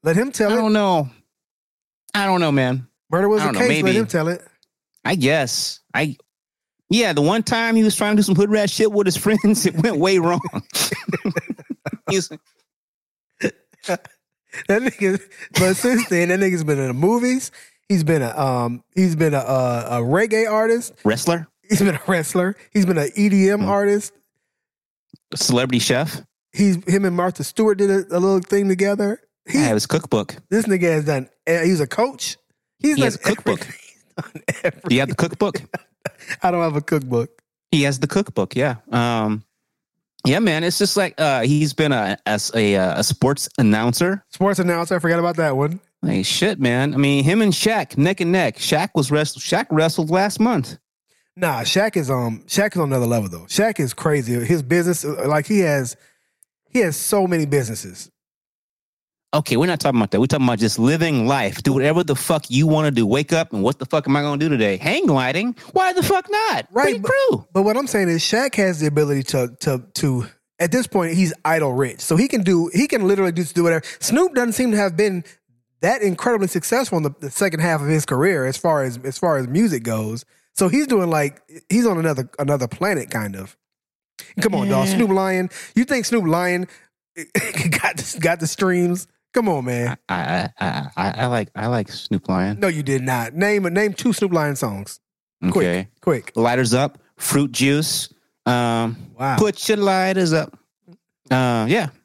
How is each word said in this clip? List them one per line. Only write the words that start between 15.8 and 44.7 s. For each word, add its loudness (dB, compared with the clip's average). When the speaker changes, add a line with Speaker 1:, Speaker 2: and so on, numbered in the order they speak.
Speaker 1:
then, 2
that 2
nigga's 0
been 0
in -2
the -4
movies. 0
He's 2
been 2
a, -2
um, -2
he's 2
been 2
a, 2
a, 0
a 0
reggae 2
artist. 0
Speaker 2:
Wrestler? 0
Speaker 1:
He's 2
been 4
a -8
wrestler. 0
He's 4
been 2
an -2
E 4
D 6
M 0
Speaker 2:
Mm. 0
Speaker 1:
artist. 0
Speaker 2:
Celebrity 0
chef? -2
Speaker 1:
He's, 2
him 2
and 0
Martha -2
Stewart 0
did 2
a, 0
a 2
little 4
thing 0
together. 0
He 0
Speaker 2:
I 4
have 2
his 0
cookbook. -2
Speaker 1:
This 0
nigga 0
has 2
done, -2
eh, 2
he's 4
a 0
coach. -4
He's 2
Speaker 2:
He 2
Speaker 1:
done 4
Speaker 2:
has 0
a -14
cookbook. -2
Speaker 1:
everything. -16
<laughs> -20
He's -
done -14
everything. -4
Speaker 2:
Do 2
you 2
have -2
the -6
cookbook? -2
Speaker 1:
<laughs> -12
I 2
don't 0
have -2
a 0
cookbook. -2
Speaker 2:
He 4
has 0
the 0
cookbook, -2
yeah. 0
Um, 0
yeah, 2
man, 0
it's 0
just 0
like, 0
uh, 2
he's 2
been 2
a, 0
a, 0
a, 2
a 0
sports -2
announcer. 2
Speaker 1:
Sports 0
announcer, 0